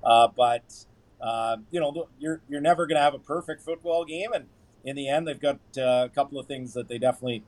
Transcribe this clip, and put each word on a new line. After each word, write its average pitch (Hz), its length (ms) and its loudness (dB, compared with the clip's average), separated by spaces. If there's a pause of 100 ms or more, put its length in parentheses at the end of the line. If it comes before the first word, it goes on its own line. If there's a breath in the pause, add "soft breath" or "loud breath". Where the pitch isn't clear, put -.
Uh, 117 320 8
but, 120 280 2 (580)
uh, 113 360 -2 (120)
you 175 100 -4
know, 151 280 -4 (100)
you're, 160 320 -6
you're 143 120 -6
never 170 260 2
gonna 147 120 2
have 143 140 4
a 131 60 -12
perfect 156 420 -8
football 165 440 -4
game, 175 280 -8
and 139 140 -6 (360)
in 135 120 -8
the 139 120 -6
end, 156 200 0
they've 139 120 -8
got, 143 200 -2 (180)
uh, 127 300 2
a - 20 -10
couple 139 300 -2
of 127 80 -14
things 127 260 -10
that 123 140 -8
they 120 100 -10
definitely 123 500 0